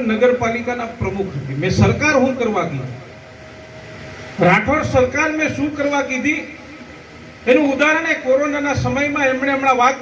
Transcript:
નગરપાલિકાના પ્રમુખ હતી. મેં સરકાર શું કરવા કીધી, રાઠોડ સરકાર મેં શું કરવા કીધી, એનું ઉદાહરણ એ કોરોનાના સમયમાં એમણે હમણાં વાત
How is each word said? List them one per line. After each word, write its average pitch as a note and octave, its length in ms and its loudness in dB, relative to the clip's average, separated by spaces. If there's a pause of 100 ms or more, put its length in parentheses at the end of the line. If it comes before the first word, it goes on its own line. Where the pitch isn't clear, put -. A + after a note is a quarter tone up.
નગરપાલિકાના A#3+ 960 0
પ્રમુખ F#3+ 380 -4
હતી. C3+ 200 -6
મેં F3 160 0
સરકાર C#4+ 420 4
શું C4 220 4
કરવા G#3+ 280 0
કીધી, C3 300 -6 (1500)
રાઠોડ G#3+ 420 4
સરકાર C4 500 2
મેં D#4 220 -2
શું C#4+ 160 -2
કરવા C#4+ 320 -2
કીધી, B3+ 380 -2 (1040)
એનું C#4 260 6
ઉદાહરણ D#4 340 2
એ D#4+ 180 0
કોરોનાના C#4+ 500 0
સમયમાં C#4 540 0
એમણે C4 240 0
હમણાં C4+ 260 2
વાત C4 240 4